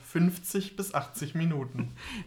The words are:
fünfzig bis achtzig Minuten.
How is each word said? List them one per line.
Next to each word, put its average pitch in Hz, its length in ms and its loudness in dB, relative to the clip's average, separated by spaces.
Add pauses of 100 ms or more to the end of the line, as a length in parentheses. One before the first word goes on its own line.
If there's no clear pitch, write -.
fünfzig 180 720 2
bis 190 180 -4
achtzig - 400 -2
Minuten. 135 600 0 (340)